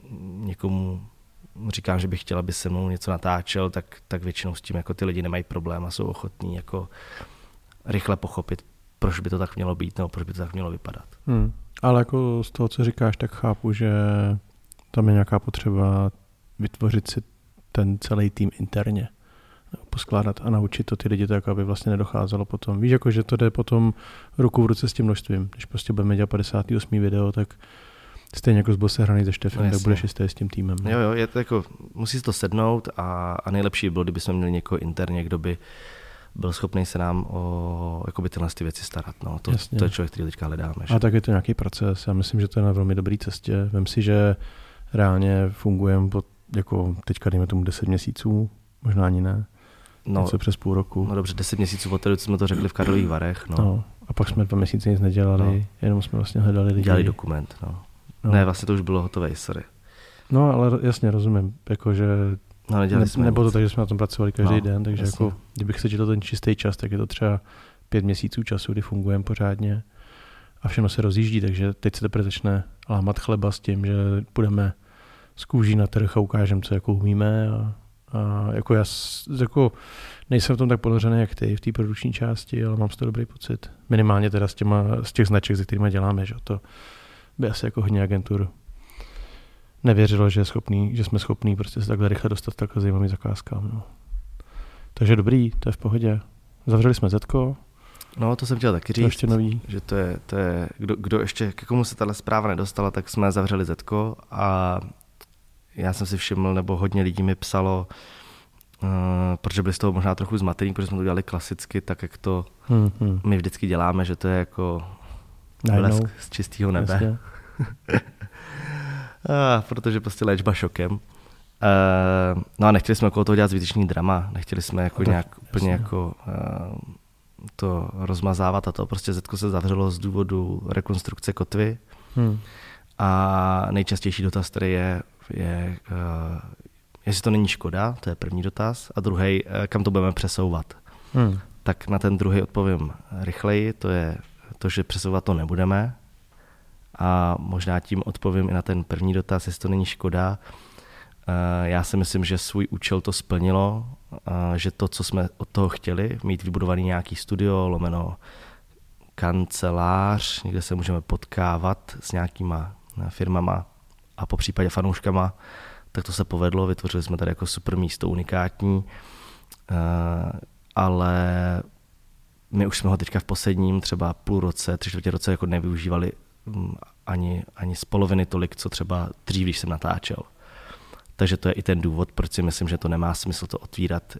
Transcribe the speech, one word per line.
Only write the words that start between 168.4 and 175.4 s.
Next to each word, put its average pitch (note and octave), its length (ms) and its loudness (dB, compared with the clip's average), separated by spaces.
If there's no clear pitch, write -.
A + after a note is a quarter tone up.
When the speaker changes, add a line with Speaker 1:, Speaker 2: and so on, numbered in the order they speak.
Speaker 1:
eh, E2+ 680 -2
ale F2+ 480 2
my G2+ 160 2
už F#2+ 100 -4
jsme F#2+ 120 0
ho F#2+ 80 4
teďka - 220 -2
v - 40 -4
posledním F#2+ 580 0
třeba F2 320 -2
půl G2+ 260 -2
roce, F2 380 -2
tři - 120 -8
čtvrtě F2+ 220 -4
roce F2 200 -2
jako F2+ 140 0